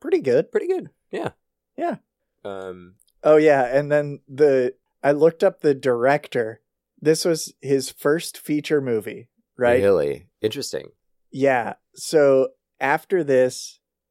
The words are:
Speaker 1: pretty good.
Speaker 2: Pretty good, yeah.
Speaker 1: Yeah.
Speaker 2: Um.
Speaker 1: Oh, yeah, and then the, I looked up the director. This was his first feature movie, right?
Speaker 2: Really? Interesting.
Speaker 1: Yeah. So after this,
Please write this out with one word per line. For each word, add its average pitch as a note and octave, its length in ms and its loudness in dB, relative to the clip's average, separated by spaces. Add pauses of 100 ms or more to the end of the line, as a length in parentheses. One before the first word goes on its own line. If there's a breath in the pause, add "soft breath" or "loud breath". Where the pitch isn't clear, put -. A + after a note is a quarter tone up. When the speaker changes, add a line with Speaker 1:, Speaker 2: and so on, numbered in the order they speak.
Speaker 1:
pretty E4 200 -2
good. C3+ 320 0
Speaker 2:
Pretty F#4+ 160 -2
good, E4+ 220 -4 (200)
yeah. - 200 -8 (460)
Speaker 1:
Yeah. D#4+ 200 -6 (480)
Speaker 2:
Um. F#2 500 -14 (300)
Speaker 1:
Oh, D#3 120 6
yeah, D3 280 4
and C#3 260 -2
then D3 380 -2
the, C3 460 2 (280)
I C#3+ 100 2
looked D#3+ 300 2
up F#3 180 0
the D3 140 2
director. B2 880 -2 (400)
This D#3+ 240 0
was E3+ 360 -2
his C3+ 300 -2
first - 480 -4
feature D3+ 420 -2
movie, A#2+ 480 -6 (280)
right? B2 260 2
Speaker 2:
Really? D2+ 460 0 (120)
Interesting. - 500 -6 (420)
Speaker 1:
Yeah. C3 420 0 (220)
So C#3 540 2 (300)
after D#3+ 440 -2
this, B2+ 560 0 (300)